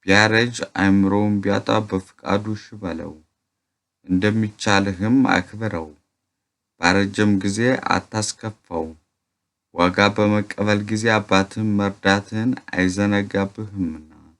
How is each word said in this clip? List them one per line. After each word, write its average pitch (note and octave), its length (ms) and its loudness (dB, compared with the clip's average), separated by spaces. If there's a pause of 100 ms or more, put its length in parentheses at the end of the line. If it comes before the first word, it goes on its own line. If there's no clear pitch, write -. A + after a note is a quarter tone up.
ቢያረጅ A2 480 4 (180)
አእምሮውን G2 640 2
ቢያጣ G2+ 320 -2 (160)
በፍቃዱ G2+ 640 -4
እሺ G#2 140 -10 (120)
በለው፣ E2 360 -10 (920)
እንደሚቻልህም G#2 1120 0 (100)
አክብረው። F#2 600 -4 (920)
ባረጀም G2+ 580 2
ጊዜ G2 200 -4 (320)
አታስከፋው። G2+ 960 -6 (880)
ዋጋ F2+ 240 2 (120)
በመቀበል G#2 760 0
ጊዜ G#2+ 280 -4
አባትህን G#2 640 0
መርዳትህን G2+ 760 0 (160)
አይዘነጋብህምና፣ G2 1400 -2 (300)